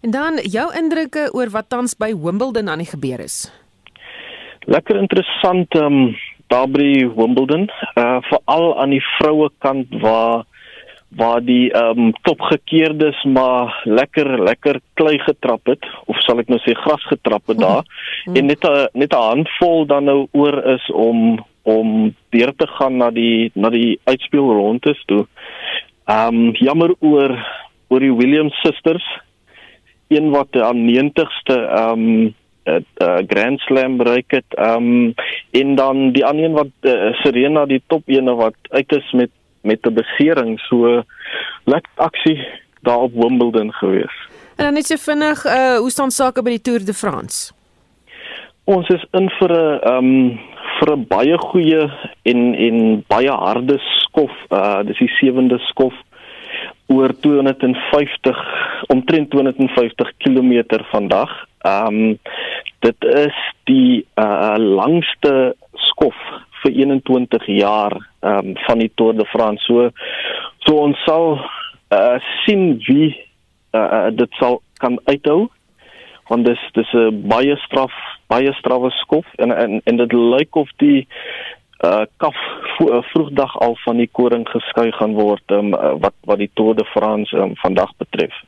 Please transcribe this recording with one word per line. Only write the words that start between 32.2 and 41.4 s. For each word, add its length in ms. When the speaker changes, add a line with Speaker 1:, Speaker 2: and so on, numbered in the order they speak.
Speaker 2:
het, 200
eh, 320
Grand 340
Slam 360
bereik 340
het, 180
ehm, 640
en 240
dan 380
die 120
ander 200
een 80
wat, 160
eh, 320
Serena, 440
die 200
top 200
ene 280
wat 200
uit 220
is 200
met, 180
met 240
'n 60
besering. 680
So, 420